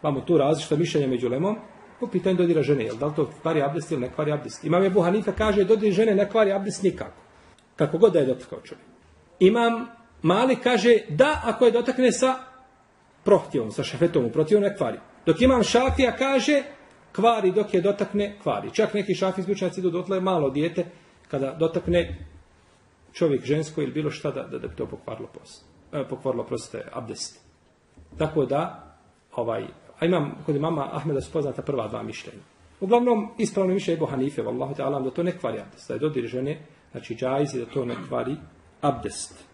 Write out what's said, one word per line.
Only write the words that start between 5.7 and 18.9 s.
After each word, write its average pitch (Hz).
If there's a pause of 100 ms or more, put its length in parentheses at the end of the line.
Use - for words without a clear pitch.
žene 214
ne 202
kvari 214
abdest 196
nikako, - (540)
kako 151
god 190
da 165
je 139
dotakao -
čovjek.” - (540)
Imam 233 (340)
Malik 226
kaže: 233 (120)
„Da, 269
ako 226
je 233
dotakne 240
sa 262 (880)
prohtjevom, 135
sa 135
šefetom 165
u 113
protivu, 180
ne 202
kvari.” 113 (280)
Dok 165
Imam 254
Šafija 247
kaže: 269 (480)
„Kvari 214
dok 208
je 185
dotakne, 202
kvari.” 104
Čak 214